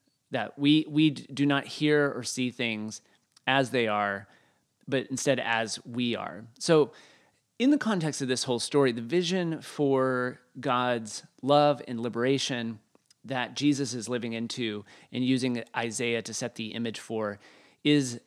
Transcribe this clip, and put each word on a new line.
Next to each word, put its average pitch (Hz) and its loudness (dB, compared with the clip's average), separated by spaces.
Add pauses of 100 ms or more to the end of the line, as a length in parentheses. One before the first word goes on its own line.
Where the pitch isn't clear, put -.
(320)
That 117 -6
we, 151 4
we 151 4
d-, - -6
do 139 0
not 139 0
hear 147 2
or 123 -6
see 123 -4
things 110 -6 (440)
as 131 4
they 120 0
are, 104 0 (640)
but 127 -2
instead 131 0
as 113 -2
we 120 -2
are. 104 -10 (120)
So 156 4 (640)
in 254 4
the 294 6
context 170 -2
of 139 -2
this 123 -2
whole 120 0
story, 139 4
the 120 -2
vision 170 0
for 131 0 (180)
God's 123 0 (180)
love 147 4
and 117 -6
liberation 117 -2 (440)
that 123 -6
Jesus 135 0
is 113 -8
living 120 -4
into 113 -6 (280)
and 127 -2
using 127 0 (140)
Isaiah 117 -2
to 113 -12
set 120 -8
the 110 -8
image 117 -6
for 107 -6 (440)
is 139 4